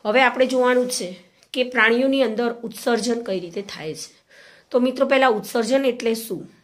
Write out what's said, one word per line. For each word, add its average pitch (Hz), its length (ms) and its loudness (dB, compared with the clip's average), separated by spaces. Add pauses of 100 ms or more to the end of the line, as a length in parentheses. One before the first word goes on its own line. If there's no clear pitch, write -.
હવે 226 160 4
આપણે 254 240 4
જોવાનું 247 440 2
છે 185 300 -8 (340)
કે 254 100 0
પ્રાણીઓની 247 600 2
અંદર 233 300 -2
ઉત્સર્જન 233 680 -4
કઈ 190 160 -4
રીતે 170 220 -8
થાય 156 340 -12
છે. - 180 -16 (580)
તો 254 80 2
મિત્રો, 254 280 2
પહેલાં 269 240 4
ઉત્સર્જન 233 540 0
એટલે 233 280 0
શું? 202 360 -8 (140)